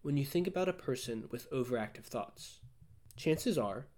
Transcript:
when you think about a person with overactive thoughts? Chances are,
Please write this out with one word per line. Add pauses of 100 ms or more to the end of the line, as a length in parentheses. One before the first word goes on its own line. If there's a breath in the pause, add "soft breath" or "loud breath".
when
you
think
about
a
person
with
overactive
thoughts? (560)
Chances
are, (100)